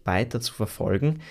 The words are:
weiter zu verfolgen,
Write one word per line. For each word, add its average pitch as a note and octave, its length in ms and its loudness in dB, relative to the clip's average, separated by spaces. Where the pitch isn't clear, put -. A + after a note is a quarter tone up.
weiter A#2+ 380 0
zu - 120 -6
verfolgen, A2 760 0